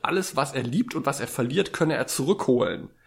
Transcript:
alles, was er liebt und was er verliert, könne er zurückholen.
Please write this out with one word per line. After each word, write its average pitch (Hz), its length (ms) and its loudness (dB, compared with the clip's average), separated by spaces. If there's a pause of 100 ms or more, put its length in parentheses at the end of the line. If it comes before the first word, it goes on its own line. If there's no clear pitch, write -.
alles, 185 320 -2
was 143 180 0
er 131 80 0
liebt 135 320 0
und - 140 -2
was - 120 0
er 117 80 -4
verliert, 139 460 0
könne 156 220 2
er 120 100 0
zurückholen. 123 840 2 (160)